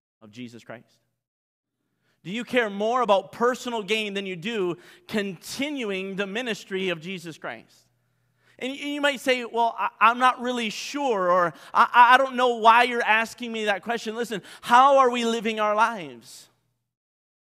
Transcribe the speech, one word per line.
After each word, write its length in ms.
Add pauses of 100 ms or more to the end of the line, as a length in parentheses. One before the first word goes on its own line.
(200)
of 100
Jesus 340
Christ? 340 (1200)
Do 100
you 120
care 240
more 340
about 280
personal 520
gain 320
than 120
you 80
do 420 (300)
continuing 1120
the 100
ministry 600
of 120
Jesus 380
Christ? 480 (720)
And 140
y-, 60
you 220
might 200
say, 240
"Well, 340
I, 120 (100)
I'm 180
not 220
really 300
sure," 600
or, 240 (180)
"I, 200
I, 220
I 20
don't 180
know 220
why 260
you're 180
asking 520
me 140
that 160
question." 340
Listen, 260 (180)
how 380
are 120
we 140
living 360
our 160
lives? 720 (1040)